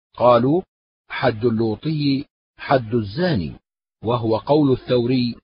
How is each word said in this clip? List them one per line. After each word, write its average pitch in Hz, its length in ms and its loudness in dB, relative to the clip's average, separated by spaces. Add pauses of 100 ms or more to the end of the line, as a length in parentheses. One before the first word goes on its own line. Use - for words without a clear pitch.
(140)
قالوا: 123 480 4 (460)
"حد 117 360 -2
اللوطي 131 800 -2 (340)
حد 120 360 -2
الزاني"، 110 580 -2 (520)
وهو 110 320 -2
قول 143 360 2
الثوري 123 720 0